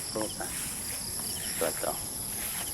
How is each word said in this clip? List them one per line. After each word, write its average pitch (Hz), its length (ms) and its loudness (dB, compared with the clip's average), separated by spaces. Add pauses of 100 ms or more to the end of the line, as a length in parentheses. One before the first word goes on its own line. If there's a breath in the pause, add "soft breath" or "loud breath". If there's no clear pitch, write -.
(120)
prutas. 104 400 0 (1040)
Ito, - 80 4
ito. - 280 4 (800)